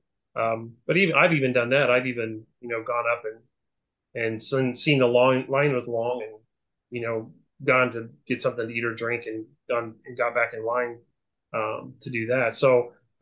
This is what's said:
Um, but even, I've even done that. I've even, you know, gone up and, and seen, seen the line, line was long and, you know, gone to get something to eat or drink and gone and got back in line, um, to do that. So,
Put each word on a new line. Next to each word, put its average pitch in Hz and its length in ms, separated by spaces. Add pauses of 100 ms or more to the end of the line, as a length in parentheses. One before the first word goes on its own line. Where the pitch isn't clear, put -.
(360)
Um, 113 380 (120)
but 156 100
even, 180 200
I've 165 160
even 135 200
done 123 180
that. 135 200
I've 127 160
even, 113 380 (160)
you 123 80
know, 113 160
gone 120 260
up 117 140
and, - 1000
and 113 180
seen, 131 340
seen 143 240
the 127 60
line, 127 420
line 139 240
was 123 160
long 120 340
and, 110 160 (520)
you 123 120
know, 113 300 (300)
gone 127 300
to 117 180 (160)
get 120 160
something 117 240
to 117 80
eat 117 100
or 117 100
drink 117 320
and 110 200 (220)
gone 117 260 (100)
and 123 140
got 120 160
back 117 180
in 110 120
line, 120 340 (540)
um, 113 480
to 131 100
do 113 160
that. 120 300
So, 127 360 (300)